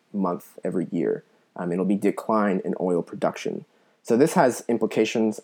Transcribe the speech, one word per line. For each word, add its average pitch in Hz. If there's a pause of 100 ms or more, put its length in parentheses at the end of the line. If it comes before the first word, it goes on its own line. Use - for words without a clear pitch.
(140)
month, 92
every 87
year. - (320)
Um, 87
it'll 92
be 101
decline 101
in 90
oil 87
production. - (380)
So 117
this 139
has 135
implications 110